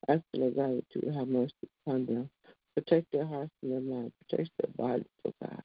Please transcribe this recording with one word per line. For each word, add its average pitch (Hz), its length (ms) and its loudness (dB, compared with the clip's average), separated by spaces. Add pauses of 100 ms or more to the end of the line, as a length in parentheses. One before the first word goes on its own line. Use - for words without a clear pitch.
Asking, 143 360 2
oh 127 80 4
God, 131 260 0
that - 160 -4
you - 120 -2
would 147 100 -2
have 135 120 -2
mercy 127 260 2 (320)
upon 131 200 0
them. 120 240 -2 (460)
Protect 165 360 4
their 147 140 0
hearts 151 260 -4 (120)
and 131 80 -2
their 131 100 0
minds. 127 320 -4 (160)
Protect 165 300 0
their - 180 0
bodies, 123 280 0 (220)
oh - 60 -4 (100)
God. - 220 -8